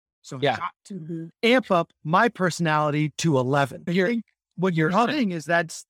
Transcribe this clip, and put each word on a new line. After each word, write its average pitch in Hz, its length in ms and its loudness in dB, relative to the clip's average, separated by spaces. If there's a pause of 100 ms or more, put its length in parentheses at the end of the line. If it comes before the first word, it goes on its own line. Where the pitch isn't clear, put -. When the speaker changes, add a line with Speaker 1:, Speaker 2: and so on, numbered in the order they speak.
(220)
Speaker 1:
So - 200 -16
Speaker 2:
Yeah. 135 120 2
Speaker 1:
I 110 40 -4
got 175 140 -8 (140)
to 208 100 -16
Speaker 3:
Mm-hmm. 165 300 -10 (180)
Speaker 1:
amp 233 280 2
up 170 200 0 (120)
my 196 260 2
personality 151 920 0
to 156 200 2
eleven. 135 480 0
Speaker 2:
You're 180 200 0
Speaker 1:
I - 40 0
think 233 140 -4 (300)
what 175 200 0
you're 160 160 2
Speaker 2:
you're 220 160 2
Speaker 1:
saying 247 240 0
is 160 140 -8
that's 170 440 -2